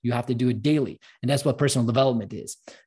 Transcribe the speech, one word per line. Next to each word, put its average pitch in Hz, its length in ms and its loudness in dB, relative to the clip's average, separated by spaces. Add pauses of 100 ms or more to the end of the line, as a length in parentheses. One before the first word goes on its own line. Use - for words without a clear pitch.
You 120 120 -2
have 120 120 -2
to 131 80 -2
do 123 160 2
it 107 140 -2
daily." 147 360 0 (220)
And 123 80 -2
that's 139 160 2
what 135 140 0
personal 135 260 2
development 117 480 0
is. - 240 -12 (300)